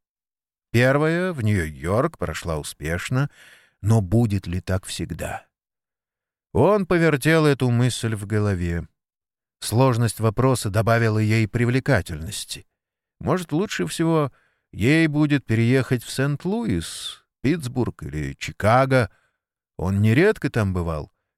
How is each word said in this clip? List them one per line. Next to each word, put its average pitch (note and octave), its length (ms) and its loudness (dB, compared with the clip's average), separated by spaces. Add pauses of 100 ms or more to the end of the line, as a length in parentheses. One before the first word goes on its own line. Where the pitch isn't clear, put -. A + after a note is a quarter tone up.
(720)
Первая D#3 600 2
в D3 100 -8
Нью-Йорк F#2+ 760 0
прошла D#2+ 400 -6
успешно, F2 720 -4 (520)
но A2 200 2
будет G2+ 440 0
ли F2 140 -6
так F#2 260 -4
всегда? - 600 -8 (1080)
Он F#3+ 320 2
повертел D#3+ 600 2
эту C3+ 240 2
мысль A#2 460 0
в G#2 100 -8
голове. F2+ 600 -2 (720)
Сложность A#2+ 600 0
вопроса A2+ 500 0
добавила A2 500 2
ей G#2+ 280 2
привлекательности. A#2 1160 -2 (540)
Может, F3+ 320 -4
лучше F3 340 -4
всего D#3+ 460 0 (400)
ей C#3+ 360 4
будет D3 380 2
переехать A#2+ 580 0
в - 80 -12
Сент-Луис, C#3+ 1120 -4 (160)
Питтсбург B2+ 640 -2
или C3+ 340 -8
Чикаго. B2 720 2 (680)
Он G2 240 0
нередко C#3 480 4
там G2+ 240 -2
бывал, E2 380 -4 (260)